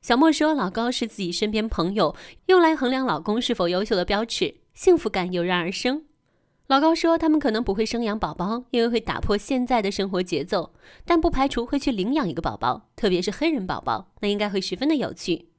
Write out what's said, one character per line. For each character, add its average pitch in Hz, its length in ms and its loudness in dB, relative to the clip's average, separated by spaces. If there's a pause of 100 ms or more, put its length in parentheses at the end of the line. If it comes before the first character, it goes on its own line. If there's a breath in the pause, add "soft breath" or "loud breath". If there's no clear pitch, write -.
小 240 140 2
莫 320 160 6
说： 311 220 2
“老 208 160 0
高 226 200 -2
是 247 160 -2
自 - 160 -12
己 175 80 -2
身 208 220 -2
边 214 160 -2
朋 190 280 -2
友 170 200 2 (300 loud breath)
用 370 160 6
来 320 120 6
衡 269 160 -2
量 262 160 -2
老 156 140 0
公 214 220 -2
是 240 120 -2
否 180 140 0
优 180 160 0
秀 208 140 0
的 175 80 0
标 208 180 0
尺， - 320 -4 (180)
幸 349 240 4
福 - 120 -2
感 185 240 -2
油 175 100 0
然 180 160 2
而 170 100 -2
生。” 269 360 -2 (640)
老 269 120 6
高 320 160 4
说， 330 220 2
他 320 100 0
们 311 100 4
可 285 140 2
能 220 100 0
不 196 140 -2
会 220 100 0
生 233 200 -4
养 214 120 -2
宝 160 160 -4
宝， 220 380 -4
因 233 100 2
为 233 60 2
会 233 100 0
打 226 220 -2
破 208 180 0
现 247 300 -2
在 240 140 2
的 196 100 -2
生 196 180 -4
活 185 140 -2
节 160 220 -2
奏， 180 280 -4 (300 soft breath)
但 349 160 2
不 320 100 2
排 269 200 2
除 240 160 -4
会 285 120 -2
去 277 140 0
领 214 220 -2
养 269 160 0
一 - 40 -6
个 156 80 -6
宝 123 140 -4
宝， 117 400 -4
特 214 140 0
别 180 120 2
是 175 80 -2
黑 302 220 -2
人 208 160 -4
宝 139 140 -6
宝， - 400 -6
那 208 80 -2
应 208 80 0
该 208 120 -2
会 190 120 -2
十 185 120 -6
分 262 140 -2
的 311 80 2
有 208 180 -2
趣。 - 460 -4